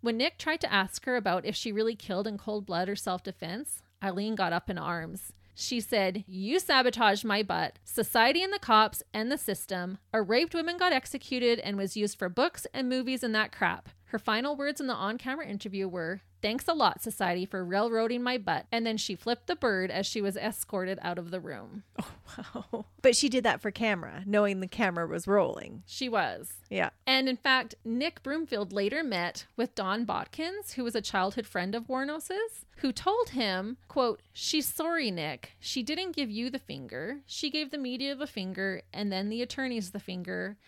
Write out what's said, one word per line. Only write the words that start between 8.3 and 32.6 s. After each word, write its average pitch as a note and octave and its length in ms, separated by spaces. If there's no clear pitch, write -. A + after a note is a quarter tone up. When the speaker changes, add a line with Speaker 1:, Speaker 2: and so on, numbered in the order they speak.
Speaker 1:
and F#4+ 100
the G4+ 60
cops G#3+ 440
and A3 160
the C#4 80
system. F#3 600
A A3 80
raped A#3+ 340
woman E4+ 220
got F4+ 160
executed B3 640
and G3+ 160
was G3 220
used G#3 200
for F3+ 120
books B3+ 440
and C4 140
movies B3+ 360
and A3 120
that G#3+ 160
crap." - 380
Her A3 140
final B3 360
words C#4+ 240
in C#4 80
the B3+ 60
on-camera C4 520
interview G3 420
were, F3+ 340
"Thanks G#3+ 260
a E4+ 60
lot, B3+ 280
society, F3+ 440
for F#3+ 200
railroading A3+ 580
my B3 140
butt." F3+ 340
And A3+ 140
then A3+ 120
she G3+ 180
flipped - 320
the F4+ 80
bird F#3+ 360
as F#3+ 160
she A3 140
was G3 160
escorted F#3+ 640
out F3 180
of E3+ 100
the F3+ 120
room. D3+ 420
Speaker 2:
Oh, - 120
wow. - 480
But B3+ 140
she C#4+ 140
did B3 140
that A3+ 180
for G#3+ 80
camera, G3 560
knowing G3+ 360
the F#3+ 60
camera F3+ 400
was E3+ 200
rolling. - 580
Speaker 1:
She - 240
was. D3+ 440
Speaker 2:
Yeah. F#3 200
Speaker 1:
And C4 240
in B3 80
fact, C4 460
Nick B3 400
Broomfield C4 500
later G#3 300
met F3+ 420
with A#3+ 180
Don G#3 300
Botkins, E4+ 680
who B3+ 100
was A#3 120
a A3 60
childhood G3 440
friend F#3+ 300
of A#3 120
Wuornos's, D4+ 800